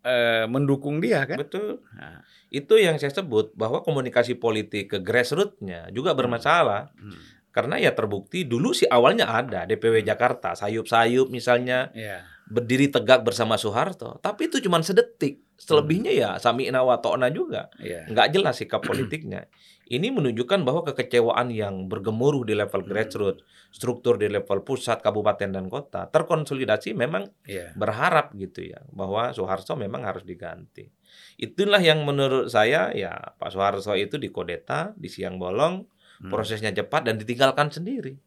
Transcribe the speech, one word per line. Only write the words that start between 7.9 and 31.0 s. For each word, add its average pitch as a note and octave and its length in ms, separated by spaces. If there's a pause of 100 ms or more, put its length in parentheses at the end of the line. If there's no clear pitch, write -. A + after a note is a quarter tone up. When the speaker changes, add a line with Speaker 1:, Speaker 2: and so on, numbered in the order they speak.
Speaker 2:
terbukti G#2 540
dulu C3 280
sih - 140
awalnya D3 420
ada A2+ 360
D G2 120
P - 80
W A2+ 120
Speaker 1:
Hmm. G#2 120
Speaker 2:
Jakarta, G#2+ 480
sayup-sayup A#2 720
misalnya, B2+ 640
Speaker 1:
Iya. G2+ 320 (200)
Speaker 2:
berdiri A#2 440
tegak B2+ 340
bersama A2 320
Soeharto. A#2 640
Tapi G#3 300
itu D#4 100
cuma F3+ 220
sedetik. E3 640 (100)
Selebihnya D#3+ 560
Speaker 1:
Hmm. - 80
Speaker 2:
ya A2 180
sami'na B2 440
wa B2+ 160
to'na B2 320
juga. G3+ 480
Speaker 1:
Iya. D#2+ 320
Speaker 2:
Nggak G#2+ 220
jelas F3+ 260
sikap - 280
Speaker 1:
<clears throat> - 40
Speaker 2:
politiknya. B2 580 (420)
Ini D#3 220
menunjukkan D3+ 520
bahwa D3+ 220
kekecewaan A#2+ 640
yang G2 400
bergemuruh A2+ 560
di G#2+ 80
level G2+ 320
Speaker 1:
Hmm. F2+ 40
Speaker 2:
grassroots, G#2 520 (280)
struktur A#2+ 480
di G#2 120
level G2 320
pusat, B2 400
kabupaten, G#2 500
dan F#2+ 160
kota, F2+ 400
terkonsolidasi D3 880
memang C3 300 (200)
Speaker 1:
Iya. F2 280
Speaker 2:
berharap A2+ 640
gitu F#2+ 280
ya, - 280
bahwa G2 400
Soeharto F#2+ 440
memang B2 280
harus F#2+ 200
diganti. F2 680 (440)